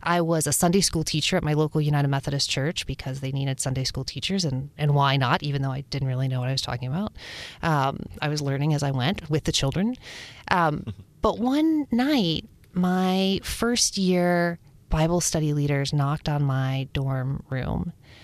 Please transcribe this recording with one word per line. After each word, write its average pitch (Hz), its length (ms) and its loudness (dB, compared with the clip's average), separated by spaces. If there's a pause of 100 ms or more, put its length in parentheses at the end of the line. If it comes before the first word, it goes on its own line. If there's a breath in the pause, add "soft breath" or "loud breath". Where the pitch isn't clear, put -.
I 175 200 2
was 165 260 2
a 147 60 0
Sunday 175 260 4
school 165 240 2
teacher 156 320 0
at 175 80 0
my 151 80 2
local 151 300 2
United 147 260 2
Methodist 139 420 0
Church 143 380 -2
because 135 320 -8
they 135 140 -6
needed 135 260 -2
Sunday 131 240 -2
school 131 220 -4
teachers, 190 400 -2
and, 135 320 -2
and 147 180 2
why 139 220 4
not, 135 260 2
even 143 180 -2
though 135 100 -2
I 131 100 -4
didn't 135 260 -4
really 131 220 0
know 127 100 0
what 123 80 -2
I 135 60 0
was 135 80 -2
talking 123 260 -6
about. 175 240 -4 (500 loud breath)
Um, 143 380 0 (220)
I 151 80 0
was 151 120 -2
learning 143 320 2
as 143 100 0
I 143 80 0
went 135 380 -2
with 151 140 0
the - 80 -2
children. 175 440 0 (540 loud breath)
Um, 156 440 0 (120)
<laughs> - 160 -20
but 208 180 0
one 294 520 2
night, 233 540 2 (260)
my 185 720 2
first - 540 0
year 175 600 2 (300)
Bible 165 300 4
study 156 340 0
leaders 143 380 0
knocked 147 380 0
on 147 120 0
my 135 520 0
dorm 135 560 -4
room, 147 420 -4 (320 loud breath)